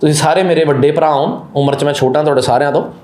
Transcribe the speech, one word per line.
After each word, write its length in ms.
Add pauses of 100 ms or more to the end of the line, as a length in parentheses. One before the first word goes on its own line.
ਤੁਸੀਂ 140
ਸਾਰੇ 280
ਮੇਰੇ 220
ਵੱਡੇ 260
ਭਰਾ 220
ਹੋ, 340 (100)
ਉਮਰ 180
'ਚ 100
ਮੈਂ 80
ਛੋਟਾ 300
ਤੁਹਾਡੇ 180
ਸਾਰਿਆਂ 320
ਤੋਂ। 100 (220)